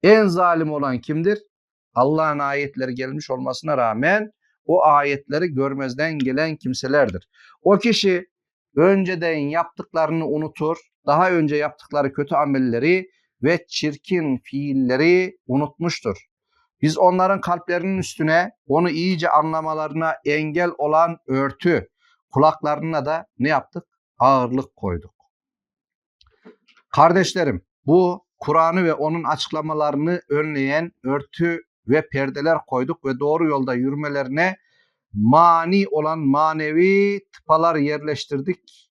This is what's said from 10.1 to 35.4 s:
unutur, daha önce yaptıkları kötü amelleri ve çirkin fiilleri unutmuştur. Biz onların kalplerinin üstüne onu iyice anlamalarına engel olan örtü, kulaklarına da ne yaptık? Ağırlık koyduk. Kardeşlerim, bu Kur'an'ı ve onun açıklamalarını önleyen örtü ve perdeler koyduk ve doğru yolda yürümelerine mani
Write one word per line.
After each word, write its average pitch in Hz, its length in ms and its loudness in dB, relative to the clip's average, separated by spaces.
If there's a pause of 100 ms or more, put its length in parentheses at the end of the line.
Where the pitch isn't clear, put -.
unutur, 156 500 -4 (280)
daha 170 260 2
önce 151 240 0
yaptıkları 147 580 -4
kötü 143 220 -4
amelleri 143 760 0 (340)
ve 165 240 0
çirkin 151 680 -4
fiilleri 143 1000 0 (100)
unutmuştur. 143 720 -4 (640)
Biz 156 160 0
onların 185 440 2
kalplerinin 175 560 -4
üstüne 160 540 0 (160)
onu 165 220 2
iyice 170 400 -2
anlamalarına 156 840 -2 (100)
engel 156 520 -2
olan 160 400 2 (100)
örtü, 135 640 -2 (420)
kulaklarına 151 720 0
da 156 200 -4 (140)
ne 135 100 0
yaptık? 156 340 -4 (360)
Ağırlık 127 560 2
koyduk. 90 380 -8 (1800)
Kardeşlerim, 165 760 2 (200)
bu 175 400 2 (140)
Kur'an'ı 165 440 2
ve 160 100 2
onun 156 300 -4
açıklamalarını 156 1080 -2
önleyen 151 600 -2 (120)
örtü 160 580 -4 (260)
ve 151 200 2
perdeler 139 500 -2 (100)
koyduk 131 380 -4
ve 131 140 -4
doğru 156 260 0
yolda 135 280 -2
yürümelerine 143 840 -2 (560)
mani 165 760 4